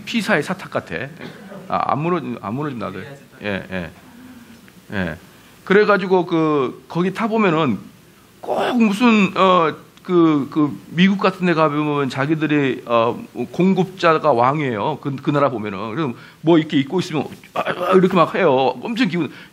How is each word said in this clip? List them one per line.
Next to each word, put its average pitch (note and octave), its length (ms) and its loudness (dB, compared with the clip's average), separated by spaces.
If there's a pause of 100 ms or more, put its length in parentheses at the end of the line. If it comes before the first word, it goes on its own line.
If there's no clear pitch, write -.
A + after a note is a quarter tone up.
피사의 G3+ 380 0
사탁 - 260 -8
같아. - 260 -6 (720)
아, - 260 -2
안 C3 60 -2
무너지-, D3+ 420 -4
안 G#2 120 -8
무너지면 B2 380 -8
나도. F#2+ 80 -12 (420)
예, G2 300 -6
예. F2 200 -8 (1040)
예. F2 240 -4 (460)
그래가지고 F#3+ 600 2
그 D3+ 600 0
거기 F3+ 260 -2
타보면은 F3+ 640 0 (600)
꼭 - 420 0
무슨, G#3+ 540 2
어, F3 360 4 (300)
그, D#3+ 480 4
그 D3 260 0 (120)
미국 F#3+ 300 4
같은 F#3 260 0
데 F3 80 4
가보면 D3 560 0
자기들이, D3 760 0
어, A#2 340 2 (320)
공급자가 E3 800 2
왕이에요. C3 680 0
그, C#3 160 -6
그 - 120 -6
나라 C#3+ 200 2
보면은. G#2+ 460 -6
그래서 C#3+ 180 -4 (280)
뭐 E3 160 6
이렇게 D#3 200 0
입고 F3 220 -2
있으면 D3+ 260 -4 (280)
"아, - 80 -4
아," F3+ 320 -4
이렇게 F#3+ 220 4
막 D#3+ 200 2
해요. F#3 160 2 (300)
엄청 A3+ 260 -2
기분, D#3+ 240 -4 (220)